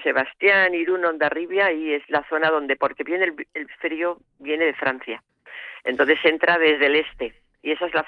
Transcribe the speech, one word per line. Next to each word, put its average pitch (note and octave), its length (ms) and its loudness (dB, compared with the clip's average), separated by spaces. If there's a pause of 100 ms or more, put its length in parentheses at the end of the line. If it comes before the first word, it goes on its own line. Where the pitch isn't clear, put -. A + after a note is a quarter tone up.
Sebastián, F3+ 720 2
Irún, F3 320 0
Hondarribia, E3+ 640 0
y D#3 220 -2
es C#3+ 160 -2
la D3 180 0
zona D#3 220 0
donde, C#3+ 260 0
porque C#3 300 -2
viene F3+ 220 0
el, D3+ 260 -8
el D3+ 160 -10 (100)
frío, E3+ 380 -4 (220)
viene D3+ 260 -2
de D3 80 2
Francia. C3 500 -6 (600)
Entonces C3+ 400 2
entra E3+ 320 4
desde D3+ 300 4
el D3 100 4
este, C3+ 360 -4 (280)
y D3+ 100 -4
esa E3 140 -2
es E3 80 -6
la D#3 140 0